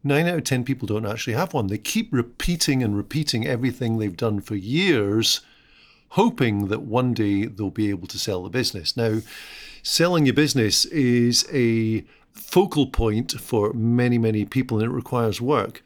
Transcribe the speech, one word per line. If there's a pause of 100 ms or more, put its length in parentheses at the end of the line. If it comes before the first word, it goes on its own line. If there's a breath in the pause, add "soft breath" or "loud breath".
Nine
out
of
ten
people
don't
actually
have
one.
They
keep
repeating
and
repeating
everything
they've
done
for
years, (680 soft breath)
hoping
that
one
day
they'll
be
able
to
sell
the
business.
Now, (640 loud breath)
selling
your
business
is
a (260 soft breath)
focal
point
for
many,
many
people,
and
it
requires
work.